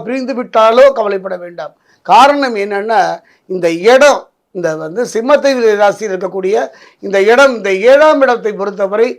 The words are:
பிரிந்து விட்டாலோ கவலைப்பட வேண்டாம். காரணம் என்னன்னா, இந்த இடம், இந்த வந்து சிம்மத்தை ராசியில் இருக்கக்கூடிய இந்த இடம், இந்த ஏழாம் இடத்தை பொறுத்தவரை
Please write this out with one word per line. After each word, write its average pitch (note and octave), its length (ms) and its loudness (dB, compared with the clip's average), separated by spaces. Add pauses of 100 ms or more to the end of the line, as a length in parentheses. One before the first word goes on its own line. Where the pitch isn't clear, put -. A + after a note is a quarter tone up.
பிரிந்து B3+ 320 -6
விட்டாலோ A3+ 460 2 (140)
கவலைப்பட G3 460 -6
வேண்டாம். E3+ 300 -16 (380)
காரணம் C4+ 520 2
என்னன்னா, G#3 360 -2 (540)
இந்த F3 140 0 (260)
இடம், C4 260 4 (360)
இந்த E3+ 140 -4 (140)
வந்து F3 180 -8 (100)
சிம்மத்தை C4 400 0 (300)
ராசியில் G#3 320 -2
இருக்கக்கூடிய F#3+ 400 -6 (520)
இந்த G3 120 -2 (140)
இடம், C4+ 260 4
இந்த G3 120 -6 (220)
ஏழாம் C#4+ 340 4
இடத்தை G#3+ 360 -2
பொறுத்தவரை G3+ 560 -4